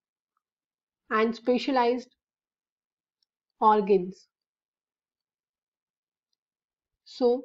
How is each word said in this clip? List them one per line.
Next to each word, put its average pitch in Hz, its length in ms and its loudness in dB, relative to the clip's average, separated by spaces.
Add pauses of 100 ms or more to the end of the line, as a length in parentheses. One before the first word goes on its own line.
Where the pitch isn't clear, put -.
(1080)
and 226 260 -2
specialized 247 800 -2 (1500)
organs. 196 680 2 (2750)
So 247 400 -2